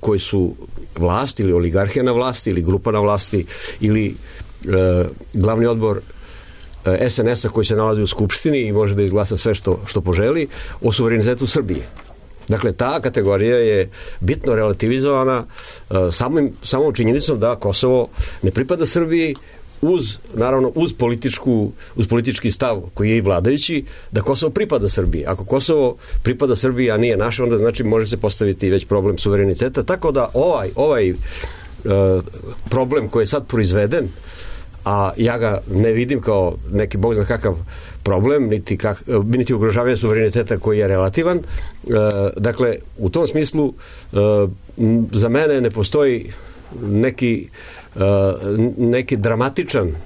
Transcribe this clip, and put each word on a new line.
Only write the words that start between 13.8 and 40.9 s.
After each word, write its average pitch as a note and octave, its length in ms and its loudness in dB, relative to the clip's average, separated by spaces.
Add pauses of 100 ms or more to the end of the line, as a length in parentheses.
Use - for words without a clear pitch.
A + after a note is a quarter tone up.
bitno B2 340 0
relativizovana, B2 880 2 (460)
e, - 40 -6 (180)
samim, C#3 400 0 (100)
samom C#3 320 0
činjenicom B2 460 2
da A#2 160 2
Kosovo B2 520 2 (340)
ne F#2 80 4
pripada D3+ 360 0
Srbiji, E3 480 0 (480)
uz, D3+ 340 2 (180)
naravno, B2 400 2
uz E3 180 0
političku, A#2+ 640 0 (420)
uz A2 120 2
politički A#2 420 0
stav A2+ 320 -2 (120)
koji G#2 160 0
je A2 60 4
i A#2 40 2
vladajući, B2 640 0 (280)
da G#2+ 100 -2
Kosovo C#3 280 0
pripada C#3+ 380 0
Srbiji. E2 380 0
Ako F#2+ 180 -4
Kosovo C3+ 460 2 (320)
pripada B2+ 340 2
Srbiji, B2 340 2
a G#2+ 60 2
nije A2+ 200 2
naše, A2 260 0
onda, A#2 160 2
znači, A2+ 260 2
može A2 220 2
se G#2+ 100 -4
postaviti G2+ 540 0
već F#2+ 160 2
problem G2+ 320 2
suvereniteta. G2+ 640 0
Tako F3 300 0
da C3 220 0
ovaj, C3 420 2
ovaj, B2+ 320 2
e, F2+ 60 0 (1500)
problem B2+ 440 0
koji A#2 140 2
je G#2 40 2
sad - 200 -4
proizveden, G#2 640 2 (760)
a G2 320 0
ja A#2+ 220 2
ga A2 300 0
ne G#2+ 240 2
vidim B2 280 0
kao G2 340 2 (180)
neki G2+ 260 0
bog A2+ 160 2
zna G#2 100 2
kakav G#2+ 300 0 (460)
problem, A2+ 480 2
niti G#2 280 -2
kak-, G#2 260 -4 (240)
niti B2 280 2
ugrožavanje A2+ 420 2
suvereniteta A2 640 2
koji G#2+ 200 2
je G2+ 100 2
relativan. G2 500 2